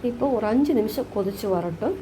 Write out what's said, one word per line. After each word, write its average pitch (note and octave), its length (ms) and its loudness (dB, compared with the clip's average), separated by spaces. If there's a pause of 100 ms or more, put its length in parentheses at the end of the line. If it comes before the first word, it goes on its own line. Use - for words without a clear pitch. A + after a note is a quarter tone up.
இப்போ A#3+ 160 -2 (120)
ஒரு G#3+ 160 0
அஞ்சு D4 260 4
நிமிஷம் A#3 360 -2
கொதிச்சு G3+ 320 -2 (100)
வரட்டும். F3 460 -2